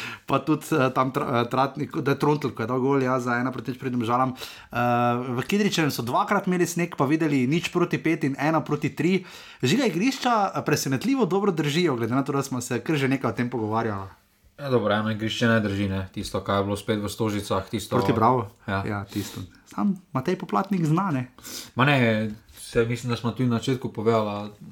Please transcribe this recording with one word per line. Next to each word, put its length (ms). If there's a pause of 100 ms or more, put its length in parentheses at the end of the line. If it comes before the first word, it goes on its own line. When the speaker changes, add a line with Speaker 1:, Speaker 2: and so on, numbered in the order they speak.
(220)
Speaker 1:
pa 180
tudi, 320
eh, 180
tam 200
tra-, 300
eh, 60
Tratnik, 500
da 140
je 80
Trontelj, 340
ko 100
je 40
dal 140
gol, 200
ja, 160
za 160
ena 180
proti 200
nič 100
proti 120
Domžalam. 420
Eh, 420 (540)
v 100
Kidričevem 500
so 120
dvakrat 440
imeli 200
sneg, 300
pa 100
videli 400
nič 240
proti 260
pet 280
in 120
ena 240
proti 300
tri. 340 (340)
Žiga, 280
igrišča, 680
eh, 80
presenetljivo 640
dobro 260
držijo, 460
glede 160
na 100
to, 100
da 100
smo 180
se 180
kar 160
že 140
nekaj 220
o 40
tem 140
pogovarjali. 600 (500)
Speaker 2:
Ja, 100
dobro, 240
eno 180
igrišče 380
ne 120
drži, 280
ne. 220
Tisto, 300
kaj 180
je 60
bilo 120
spet 240
v 80
Stožicah, 560
tisto 320
Speaker 1:
Proti 160
Bravo. 380 (140)
Speaker 2:
Ja. 200
Speaker 1:
Ja, 180
tisto. 380 (240)
Sam 320 (140)
Matej 260
Poplatnik 480
zna, 260
ne. 220 (380)
Speaker 2:
Ma 140
ne, 460 (240)
se 300
mislim, 260
da 60
smo 140
tudi 180
na 80
začetku 320
povedala, 600 (220)